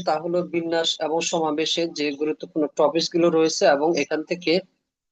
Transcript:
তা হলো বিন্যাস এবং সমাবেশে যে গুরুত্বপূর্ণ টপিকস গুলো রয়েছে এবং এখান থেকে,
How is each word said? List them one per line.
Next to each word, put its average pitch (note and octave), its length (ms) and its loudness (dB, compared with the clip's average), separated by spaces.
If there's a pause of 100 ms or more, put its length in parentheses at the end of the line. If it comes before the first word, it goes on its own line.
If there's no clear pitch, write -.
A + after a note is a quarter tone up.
তা D#3 140 0
হলো F3 220 -2
বিন্যাস E3 580 -2
এবং D#3+ 220 -2
সমাবেশে D#3+ 680 -2
যে D3 240 -4
গুরুত্বপূর্ণ D3+ 640 -2
টপিকস D#3+ 380 2
গুলো E3+ 160 4
রয়েছে D#3+ 360 2
এবং D3+ 320 4
এখান D#3 260 -2
থেকে, F3 360 0 (520)